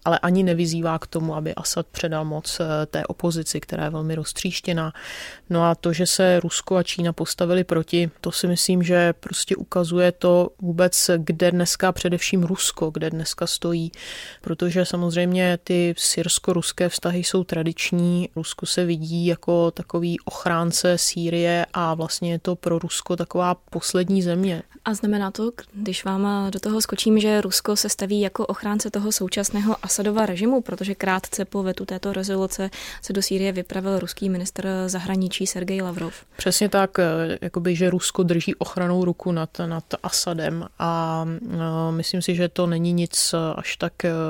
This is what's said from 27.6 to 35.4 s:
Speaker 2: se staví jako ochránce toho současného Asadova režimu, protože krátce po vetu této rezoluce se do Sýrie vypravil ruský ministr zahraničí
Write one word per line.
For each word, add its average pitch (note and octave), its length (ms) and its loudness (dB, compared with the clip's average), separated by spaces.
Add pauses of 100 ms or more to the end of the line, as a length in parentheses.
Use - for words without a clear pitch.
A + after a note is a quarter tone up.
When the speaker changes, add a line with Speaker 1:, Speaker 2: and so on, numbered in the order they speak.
Speaker 2:
se G#3 120 0
staví G#3 320 0
jako G3+ 260 0
ochránce G#3 440 -2
toho G#3 220 -2
současného G3+ 720 0
Asadova G#3 440 0
režimu, G#3+ 340 2
protože G3 340 -6
krátce F#3+ 500 -2
po G3+ 180 -4
vetu F#3+ 220 -2
této F#3+ 280 -6
rezoluce F#3+ 580 -2 (320)
se - 100 -8
do F#3+ 100 0
Sýrie F#3+ 300 0
vypravil F#3+ 460 -2
ruský F3 300 -4
ministr F#3 400 -4 (180)
zahraničí F#3 600 -2